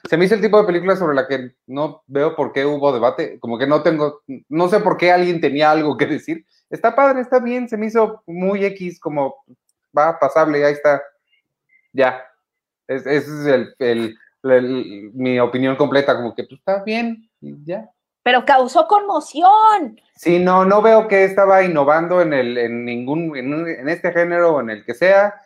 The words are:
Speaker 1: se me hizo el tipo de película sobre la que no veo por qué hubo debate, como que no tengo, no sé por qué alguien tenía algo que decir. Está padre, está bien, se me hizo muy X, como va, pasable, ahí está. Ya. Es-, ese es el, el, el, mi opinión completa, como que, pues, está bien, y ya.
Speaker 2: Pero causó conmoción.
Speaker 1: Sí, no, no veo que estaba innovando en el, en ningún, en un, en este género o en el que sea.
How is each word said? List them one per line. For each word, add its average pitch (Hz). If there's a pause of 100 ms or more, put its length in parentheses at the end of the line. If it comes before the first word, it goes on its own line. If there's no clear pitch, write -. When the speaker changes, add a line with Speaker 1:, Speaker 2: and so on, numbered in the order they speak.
Speaker 1:
se 165
me 175
hizo 202
el 196
tipo 208
de 208
película 180
sobre 160
la 131
que 127 (120)
no 143
veo 147
por 127
qué 135
hubo 143
debate, 123
como 117
que 131
no 151
tengo, 151 (260)
no 170
sé 208
por 185
qué 175
alguien 180
tenía 147
algo 151
que 131
decir. - (240)
Está 226
padre, 269
está 247
bien, 240
se 226
me 220
hizo 214
muy 190
X, 185
como 143 (540)
va, 160
pasable, 151
ahí 147
está. 143 (880)
Ya. 127 (640)
Es-, 131
ese 143 (240)
es 147
el, 127
el, 117 (260)
el, 123
mi 127
opinión 127
completa, 139
como 120
que, 120
pues, -
está 196
bien, 226 (120)
y 147
ya. 202 (340)
Speaker 2:
Pero 247
causó 277
conmoción. 403 (160)
Speaker 1:
Sí, 175
no, 185
no 202
veo 220
que 196
estaba 190
innovando 170
en 160
el, 123
en 117
ningún, 139
en 131
un, 165
en 143
este 170
género 170
o 135
en 113
el 104
que 120
sea. 196 (120)